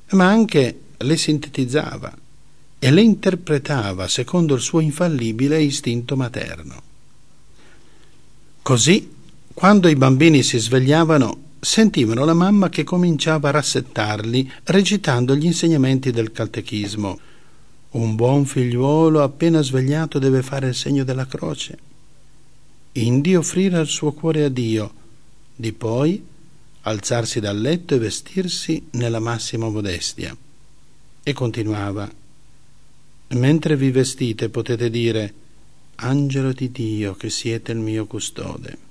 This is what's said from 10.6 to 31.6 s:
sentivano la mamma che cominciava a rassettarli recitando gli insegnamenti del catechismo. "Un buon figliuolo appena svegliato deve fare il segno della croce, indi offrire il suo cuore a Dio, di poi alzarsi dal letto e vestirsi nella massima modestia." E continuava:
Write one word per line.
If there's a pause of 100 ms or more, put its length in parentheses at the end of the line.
sentivano
la
mamma
che
cominciava
a
rassettarli (140)
recitando
gli
insegnamenti
del
catechismo. (720)
"Un
buon
figliuolo
appena
svegliato
deve
fare
il
segno
della
croce, (1120)
indi
offrire
il
suo
cuore
a
Dio, (640)
di
poi (580)
alzarsi
dal
letto
e
vestirsi
nella
massima
modestia." (880)
E
continuava: (1200)